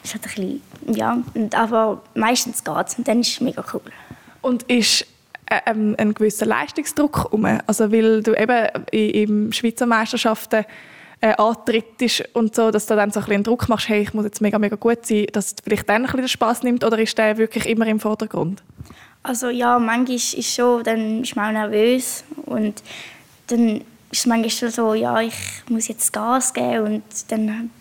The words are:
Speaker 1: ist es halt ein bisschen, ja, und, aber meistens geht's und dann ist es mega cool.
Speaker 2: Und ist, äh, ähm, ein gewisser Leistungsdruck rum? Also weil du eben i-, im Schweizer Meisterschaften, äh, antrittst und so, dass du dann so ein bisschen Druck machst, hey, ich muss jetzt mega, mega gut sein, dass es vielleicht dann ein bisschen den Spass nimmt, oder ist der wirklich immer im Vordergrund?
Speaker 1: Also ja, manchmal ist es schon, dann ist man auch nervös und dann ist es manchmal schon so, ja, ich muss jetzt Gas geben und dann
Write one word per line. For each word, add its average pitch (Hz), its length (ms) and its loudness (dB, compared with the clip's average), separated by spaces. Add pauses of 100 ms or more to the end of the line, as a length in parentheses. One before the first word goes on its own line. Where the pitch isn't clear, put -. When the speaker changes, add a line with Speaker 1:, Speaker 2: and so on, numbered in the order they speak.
Speaker 1:
ist - 100 -12
es - 0 -
halt 220 100 -10
ein - 40 -12
bisschen, - 680 -6
ja, 226 220 0 (160)
und, 220 240 -2
aber 220 440 0 (120)
meistens 233 480 0
geht's - 340 -4
und 240 120 -2
dann 240 120 4
ist 233 120 0
es - 80 -8
mega 247 320 -4
cool. - 80 -6 (600)
Speaker 2:
Und 247 240 0
ist, - 380 2 (440)
äh, 214 200 0
ähm, 214 320 2
ein 214 160 2
gewisser 214 320 2
Leistungsdruck - 880 0
rum? 214 140 2 (200)
Also 214 240 2
weil 220 320 4
du 220 120 2
eben 226 340 2 (240)
i-, 214 300 2
im 214 300 0
Schweizer 226 340 -2
Meisterschaften, 220 800 0 (560)
äh, 220 120 4
antrittst 226 920 0 (100)
und 220 200 0
so, 226 160 4
dass 214 160 0
du 226 80 2
dann 208 160 2
so 214 80 -4
ein 196 80 -4
bisschen 202 160 0
Druck 233 260 0
machst, 220 200 0
hey, 208 140 2
ich 202 120 -4
muss 214 100 -2
jetzt - 160 -6
mega, 208 180 2
mega 208 180 0
gut 233 280 0
sein, 208 280 2
dass 202 140 -2
es - 80 -8 (100)
vielleicht 202 240 -2
dann 202 80 4
ein 233 60 2
bisschen 262 180 -2
den 254 80 -4
Spass 233 340 0
nimmt, 247 220 0
oder 226 140 2
ist 220 200 0
der 220 200 2
wirklich 226 280 0
immer 226 220 2
im 214 100 2
Vordergrund? 208 640 -4 (600)
Speaker 1:
Also 247 260 -4
ja, 240 300 2
manchmal 240 380 2
ist - 180 -4
es - 200 -4
schon, 240 300 2
dann 220 380 0
ist 247 120 -6
man 214 140 -2
auch 214 120 -2
nervös 220 640 0 (220)
und 214 360 -4 (680)
dann 233 340 2 (280)
ist - 100 -4
es - 60 0
manchmal 226 240 2
schon 233 200 -4
so, 226 240 0
ja, 233 260 2
ich 226 140 -2 (340)
muss 226 200 -2
jetzt - 240 -4
Gas 240 420 0
geben 240 280 0
und 214 200 -2 (260)
dann 220 420 -2 (100)